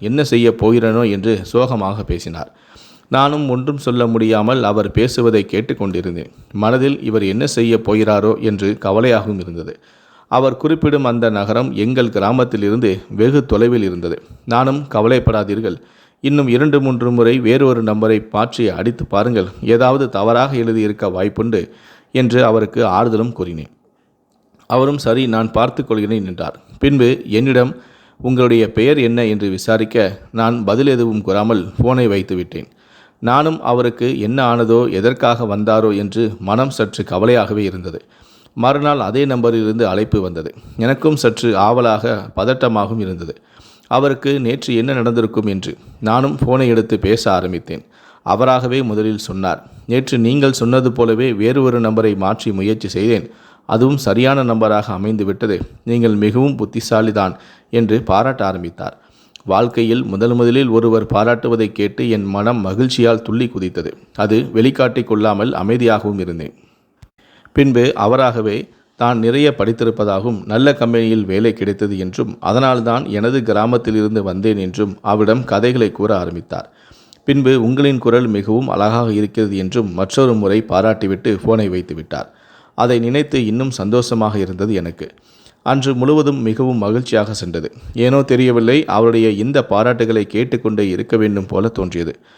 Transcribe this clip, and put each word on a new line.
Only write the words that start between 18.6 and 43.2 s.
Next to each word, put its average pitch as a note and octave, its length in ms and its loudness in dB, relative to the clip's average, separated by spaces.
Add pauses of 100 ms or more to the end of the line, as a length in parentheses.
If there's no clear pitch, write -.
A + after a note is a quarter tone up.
அடித்து F#2+ 380 -4
பாருங்கள், G#2 400 0 (160)
ஏதாவது B2+ 460 2
தவறாக A#2+ 480 0
எழுதியிருக்க A2 520 -2
வாய்ப்புண்டு G2 600 -2 (420)
என்று B2 320 2
அவருக்கு A2 420 2
ஆறுதலும் A2 460 0
கூறினேன். F2 380 -10 (960)
அவரும், C3+ 320 0
"சரி, B2+ 280 0
நான் A2+ 240 -2
பார்த்துக் B2 380 -2
கொள்கிறேன்" G#2+ 380 -2
என்றார். E2 340 -10 (180)
பின்பு C3 480 2
என்னிடம், B2 500 2 (440)
"உங்களுடைய A#2+ 520 2
பெயர் C#3 260 2
என்ன?" A#2 260 0
என்று G#2 240 -2
விசாரிக்க, G#2+ 720 -2 (120)
நான் A2+ 320 0
பதில் A2+ 220 2
எதுவும் A#2 360 0
கூறாமல் G2+ 560 -2
போனை B2 280 2
வைத்து G2 280 -2
விட்டேன். F2 340 -10 (500)
நானும் D3 440 0
அவருக்கு A#2+ 580 0
என்ன A#2+ 360 0
ஆனதோ, A#2 360 2
எதற்காக A#2 640 0
வந்தாரோ A2 400 2
என்று G#2 440 -2
மனம் A2+ 300 0
சற்று G#2+ 340 -4
கவலையாகவே G#2 600 0
இருந்தது. F2+ 400 -8 (500)
மறுநாள் C#3 460 0
அதே A#2 240 0
நம்பரிலிருந்து A2+ 640 0
அழைப்பு G#2+ 320 0
வந்தது. E2 340 -8 (220)
எனக்கும் C3+ 400 0
சற்று A2+ 400 0
ஆவலாக, A2 800 0
பதட்டமாகவும் A2+ 640 0
இருந்தது, F2 420 -10 (440)